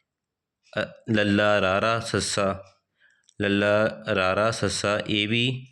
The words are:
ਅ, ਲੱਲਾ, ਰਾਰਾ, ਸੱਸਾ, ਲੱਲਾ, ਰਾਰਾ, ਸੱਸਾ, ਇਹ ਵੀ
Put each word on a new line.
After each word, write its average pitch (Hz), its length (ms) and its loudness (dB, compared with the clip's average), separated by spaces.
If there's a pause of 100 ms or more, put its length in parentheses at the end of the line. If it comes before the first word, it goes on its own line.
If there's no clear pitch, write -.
(800)
ਅ, - 300 -10
ਲੱਲਾ, 104 500 2
ਰਾਰਾ, 104 380 0
ਸੱਸਾ, 98 640 -2 (800)
ਲੱਲਾ, 101 600 2 (120)
ਰਾਰਾ, 95 360 2
ਸੱਸਾ, 104 560 -2
ਇਹ 104 200 0
ਵੀ 120 440 -2